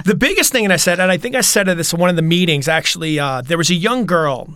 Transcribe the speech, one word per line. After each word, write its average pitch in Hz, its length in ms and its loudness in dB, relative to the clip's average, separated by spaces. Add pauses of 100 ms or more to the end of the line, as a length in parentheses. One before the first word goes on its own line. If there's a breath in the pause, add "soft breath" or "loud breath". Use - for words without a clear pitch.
The 196 140 2
biggest 339 340 0
thing, 226 120 0
and 196 80 2
I 175 40 4
said, 175 240 0
and 185 100 2
I 185 80 0
think 247 160 -6
I 247 80 0
said 202 240 2
this 165 260 -2
in 170 80 -2
one 180 100 4
of 180 60 0
the 165 60 0
meetings, 165 460 2
actually, 160 500 -2
uh, 135 240 -4
there 165 160 -2
was 170 120 0
a 180 40 4
young 214 320 0
girl 151 500 -2